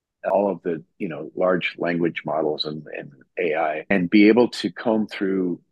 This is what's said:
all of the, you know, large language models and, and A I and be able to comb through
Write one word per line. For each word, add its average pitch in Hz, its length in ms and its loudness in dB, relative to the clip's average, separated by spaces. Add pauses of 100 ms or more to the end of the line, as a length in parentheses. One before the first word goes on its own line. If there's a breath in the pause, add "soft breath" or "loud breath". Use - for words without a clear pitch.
(320)
all 101 180 2
of 85 120 -8
the, 82 200 -4 (160)
you 95 120 -6
know, 76 260 -10
large 90 400 0
language 85 480 -2
models 76 400 -2
and, 76 220 -10 (100)
and 73 160 -14 (260)
A 85 160 -2
I 78 360 -4
and 92 180 2
be 104 200 8
able 113 200 6
to - 240 -6
comb 107 360 -2
through 92 520 -4 (120)